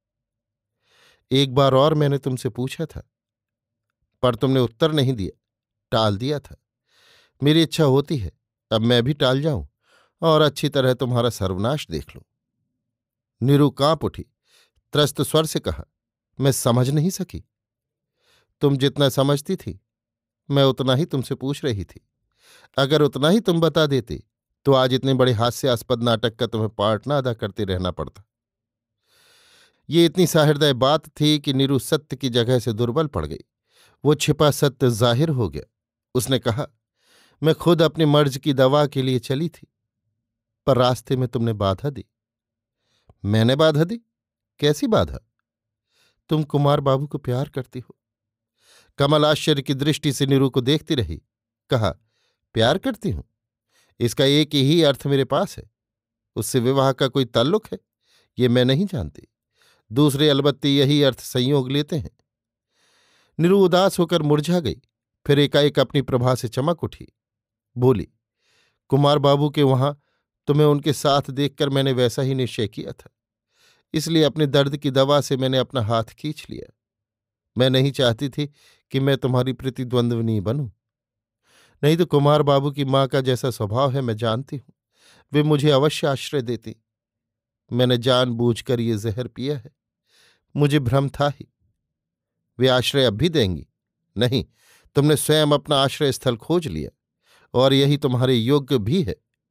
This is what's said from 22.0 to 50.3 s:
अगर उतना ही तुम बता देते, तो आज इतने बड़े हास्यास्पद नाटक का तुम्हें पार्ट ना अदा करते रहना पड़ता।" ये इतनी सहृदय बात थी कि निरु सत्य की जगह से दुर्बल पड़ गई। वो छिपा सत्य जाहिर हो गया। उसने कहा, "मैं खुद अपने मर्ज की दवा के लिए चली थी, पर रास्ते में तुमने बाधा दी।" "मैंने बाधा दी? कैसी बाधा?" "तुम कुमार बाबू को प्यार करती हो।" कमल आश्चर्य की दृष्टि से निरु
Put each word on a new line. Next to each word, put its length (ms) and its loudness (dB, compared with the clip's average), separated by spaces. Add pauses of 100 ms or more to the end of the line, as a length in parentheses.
अगर 240 2
उतना 260 0
ही 120 2
तुम 200 0
बता 260 2
देते, 380 -4 (400)
तो 80 4
आज 220 2
इतने 200 0
बड़े 180 2
हास्यास्पद 720 -2
नाटक 340 -2
का 100 -4
तुम्हें 240 -4
पार्ट 360 -2
ना 120 -2
अदा 140 -4
करते 320 -8
रहना 260 -4
पड़ता।" 340 -12 (1700)
ये 140 4
इतनी 220 2
सहृदय 460 2
बात 480 0
थी 180 2
कि 140 -4
निरु 260 0
सत्य 380 -4
की 120 -4
जगह 300 0
से 140 -4
दुर्बल 340 -2
पड़ 200 -6
गई। 140 -12 (640)
वो 100 4
छिपा 360 0
सत्य 400 0
जाहिर 380 0
हो 200 -2
गया। 240 -14 (420)
उसने 240 2
कहा, 280 -4 (760)
"मैं 120 4
खुद 280 2
अपने 240 0
मर्ज 320 2
की 140 -4
दवा 340 2
के 160 -4
लिए 160 -2
चली 300 -6
थी, 260 -20 (920)
पर 100 4
रास्ते 400 0
में 120 -2
तुमने 240 -2
बाधा 380 -2
दी।" 140 -14 (1200)
"मैंने 320 2
बाधा 280 2
दी? 160 -10 (580)
कैसी 280 0
बाधा?" 340 0 (1080)
"तुम 140 0
कुमार 380 0
बाबू 260 0
को 120 -8
प्यार 300 -6
करती 320 -12
हो।" 180 -20 (1000)
कमल 280 4
आश्चर्य 360 0
की 120 -2
दृष्टि 380 -2
से 140 -2
निरु 240 4